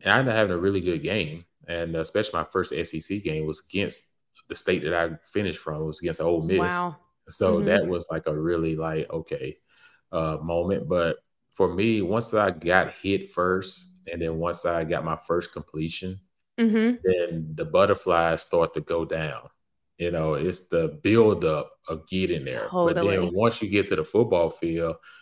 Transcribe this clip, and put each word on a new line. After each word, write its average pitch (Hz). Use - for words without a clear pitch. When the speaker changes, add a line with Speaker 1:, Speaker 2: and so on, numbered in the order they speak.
Speaker 1:
and 98
I 117
ended 131
up 110
having 104
a 85
really 95
good 85
game, 85
and 85
especially 82
my 80
first 90
S 80
E 80
C 98
game 78
was 78
against -
the -
state -
that 82
I 85
finished 95
from. 78
It 80
was 78
against 85
Ole 85
Miss. 80
Speaker 2:
Wow. 175
Speaker 1:
So 104
Speaker 2:
Mm-hmm. 101
Speaker 1:
that 90
was, 87
like, 80
a 78
really, 80
like, 80
okay, 71
uh, 80
moment. 85
But 85
for 90
me, 107
once 104
I 104
got 85
hit 95
first, 92
and 85
then 82
once 85
I 85
got 80
my 80
first 85
completion, 80
Speaker 2:
Mm-hmm. 226
Speaker 1:
then 170
the 82
butterflies 85
start 82
to -
go 82
down. 76
You 85
know, 80
it's 85
the 80
buildup 95
of 80
getting 185
there. -
But 175
then -
Speaker 2:
Totally. 92
Speaker 1:
once 113
you 104
get 98
to 98
the 87
football 95
field, 82